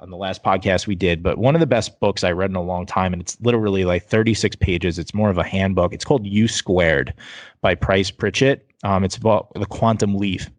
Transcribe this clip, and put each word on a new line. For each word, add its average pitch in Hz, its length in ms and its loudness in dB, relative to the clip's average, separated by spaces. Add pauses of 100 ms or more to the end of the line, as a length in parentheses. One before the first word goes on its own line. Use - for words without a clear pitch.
on 87 100 -18
the 87 60 -12
last 95 260 -8
podcast 95 420 2
we 104 80 -4
did, 87 300 0
but 87 160 0
one 131 160 4
of 165 60 2
the 165 40 4
best 117 340 0
books 101 240 0
I 90 80 2
read 92 200 -2
in 95 40 -4
a 92 60 -2
long 90 240 -4
time, 92 260 0
and 87 120 -6
it's - 180 -14
literally, 107 440 2
like, 87 200 0
thirty-six 110 500 2
pages. 87 440 0
It's 80 160 -10
more 104 160 2
of 87 80 0
a 80 40 0
handbook. 92 500 0
It's - 120 -12
called 120 220 0
U 104 200 2
Squared 82 640 0 (500)
by 95 120 2
Price 95 380 0
Pritchett. - 560 0 (160)
Um, 98 200 0
it's 95 140 -2
about 110 380 0
the 104 100 -6
quantum 107 500 0
leap, 98 260 -4 (180)